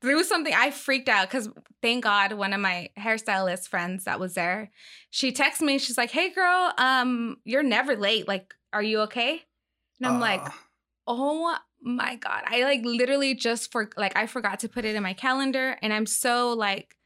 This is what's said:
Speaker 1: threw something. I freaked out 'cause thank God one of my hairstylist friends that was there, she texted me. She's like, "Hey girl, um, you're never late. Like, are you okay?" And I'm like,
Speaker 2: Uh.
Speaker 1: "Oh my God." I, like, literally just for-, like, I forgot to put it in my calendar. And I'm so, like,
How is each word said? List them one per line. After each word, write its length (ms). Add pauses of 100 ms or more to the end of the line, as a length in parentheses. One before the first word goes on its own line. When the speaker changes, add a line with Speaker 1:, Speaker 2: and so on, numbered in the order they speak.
Speaker 1:
threw 220
something. 300
I 180
freaked 380
out 200
'cause 180 (340)
thank 220
God 300
one 200
of 80
my 360
hairstylist 720
friends 360
that 140
was 140
there, 380 (380)
she 220
texted 300
me. 180
She's 180
like, 140
"Hey 200
girl, 460
um, 680
you're 180
never 320
late. 320
Like, 280 (180)
are 100
you 180
okay?" 420 (560)
And 80
I'm 120
like, 260
Speaker 2:
Uh. 40 (580)
Speaker 1:
"Oh 500 (240)
my 340
God." 300
I, 180
like, 200
literally 520
just 360
for-, 240
like, 220
I 100
forgot 340
to 80
put 160
it 100
in 80
my 100
calendar. 680
And 120
I'm 120
so, 480
like, 420 (100)